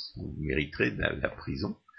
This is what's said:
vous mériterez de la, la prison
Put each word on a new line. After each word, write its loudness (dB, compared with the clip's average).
vous -6
mériterez 2
de -4
la, 4
la 0
prison -2